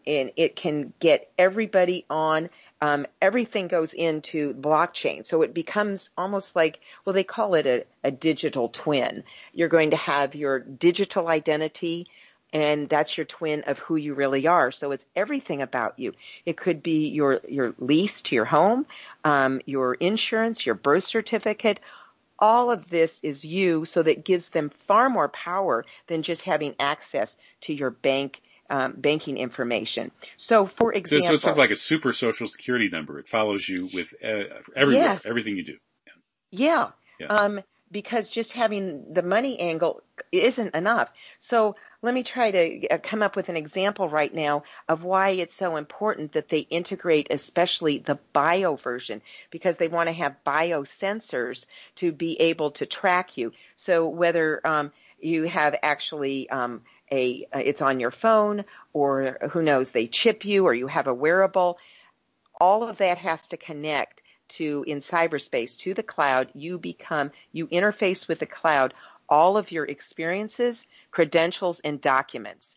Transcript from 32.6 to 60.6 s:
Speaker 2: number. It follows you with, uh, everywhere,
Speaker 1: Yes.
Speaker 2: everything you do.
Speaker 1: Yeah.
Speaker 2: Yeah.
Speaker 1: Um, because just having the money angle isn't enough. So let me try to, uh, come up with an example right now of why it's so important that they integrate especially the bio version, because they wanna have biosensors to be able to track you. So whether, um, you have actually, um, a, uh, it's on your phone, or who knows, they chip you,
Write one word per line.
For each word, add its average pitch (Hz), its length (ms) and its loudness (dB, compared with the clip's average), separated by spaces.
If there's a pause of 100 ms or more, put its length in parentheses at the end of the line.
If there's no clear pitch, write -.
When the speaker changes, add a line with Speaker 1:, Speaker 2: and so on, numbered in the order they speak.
Speaker 2:
number. 76 300 -8
It 69 100 -16
follows 104 400 0
you 90 240 -6
with, 90 220 -8 (100)
uh, 107 320 -6 (180)
everywhere, 143 280 6
Speaker 1:
Yes. 208 240 2
Speaker 2:
everything 110 320 -4
you 82 60 -8
do. - 120 -12 (760)
Speaker 1:
Yeah. 285 420 0 (260)
Speaker 2:
Yeah. - 80 -10
Speaker 1:
Um, 208 340 2 (320)
because 220 360 -4
just 226 240 -6
having 196 600 -4
the 175 100 0
money 233 360 0
angle 165 420 -2 (300)
isn't 202 460 0
enough. 185 320 0 (320)
So 214 340 0 (280)
let 240 120 -2
me 254 80 -2
try 226 300 -2
to, 175 340 0
uh, 165 120 0
come 220 220 -6
up 202 140 0
with 196 140 -4
an 170 80 -6
example 190 520 -4
right 147 240 0
now 147 300 -2 (260)
of 160 140 -2
why 190 280 2
it's 180 260 -4
so 175 200 -2
important 151 580 -6
that 151 160 -2
they 156 100 0
integrate 170 680 -2
especially 156 680 -2
the 143 180 -2 (160)
bio 165 440 2
version, 123 460 -8 (280)
because 170 240 -2
they 165 140 0
wanna 165 240 0
have 151 240 -4 (100)
biosensors 139 1200 -4 (300)
to 170 160 0
be 165 280 -4
able 160 300 2
to - 160 -6
track 180 500 0
you. 117 140 -4 (260)
So 165 320 2
whether, 165 560 0
um, 151 280 0 (260)
you 160 300 -2
have 151 340 2
actually, 143 640 -4
um, 123 340 -6 (280)
a, 127 420 -2
uh, 139 60 -4
it's 143 240 -2
on 135 160 0
your 120 140 -2
phone, 208 520 2 (280)
or 135 440 0 (140)
who 170 120 -2
knows, 135 280 2
they 117 160 0
chip - 380 0
you, 196 200 2